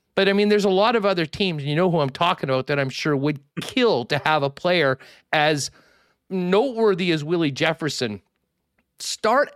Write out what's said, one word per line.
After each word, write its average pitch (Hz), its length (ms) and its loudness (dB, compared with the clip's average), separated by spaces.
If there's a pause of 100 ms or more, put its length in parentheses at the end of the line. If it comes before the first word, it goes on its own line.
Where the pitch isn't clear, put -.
(140)
but, 190 140 2
I 196 60 2
mean, 208 160 4
there's 208 160 2
a - 20 4
lot 202 260 2
of 214 120 0
other 180 180 0
teams, 160 380 -4
and 143 80 -4
you 147 60 0
know 180 140 2
who 165 100 0
I'm 139 100 0
talking 170 400 -2
about, 131 160 -2
that 147 120 -2
I'm 135 120 -2
sure 147 260 -2
would 143 240 -2 (220)
kill 202 440 0
to 147 200 -2
have 156 160 2
a 139 80 -2
player 147 480 0 (340)
as 151 380 0 (580)
noteworthy 190 840 0
as 156 120 -2
Willie 165 260 -2
Jefferson 135 720 -4 (760)
start - 580 0